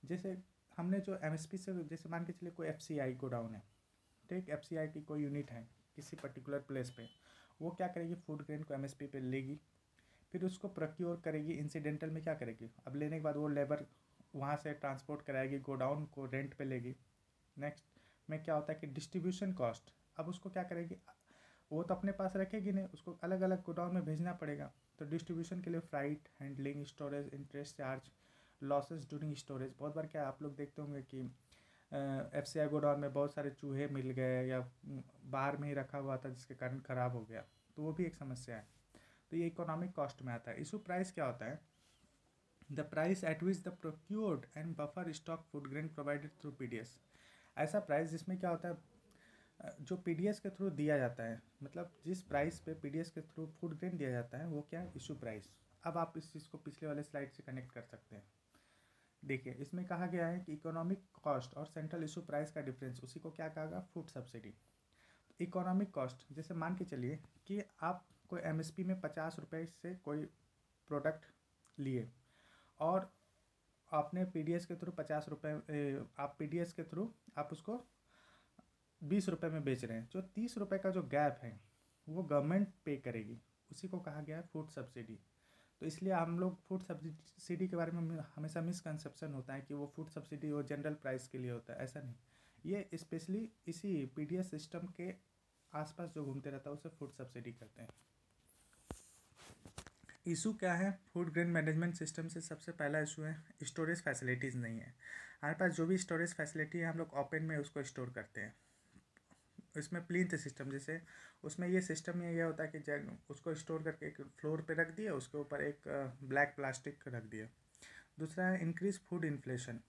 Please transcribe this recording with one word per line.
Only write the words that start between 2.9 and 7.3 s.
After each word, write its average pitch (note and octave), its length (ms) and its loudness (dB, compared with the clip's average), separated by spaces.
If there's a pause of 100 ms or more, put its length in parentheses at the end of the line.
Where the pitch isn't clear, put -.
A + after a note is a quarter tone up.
गोडाउन B2 400 -2
है, G2+ 80 -10 (680)
ठीक, F#3 180 -2
एफ़सीआई D#3 400 -2
की D#3 120 -6
कोई D3+ 220 -2
यूनिट C#3+ 280 0
है A#2 180 -10 (280)
किसी D3+ 200 -10
particular C#3 420 -4
place C3 320 0
पे, A#2 180 -12 (540)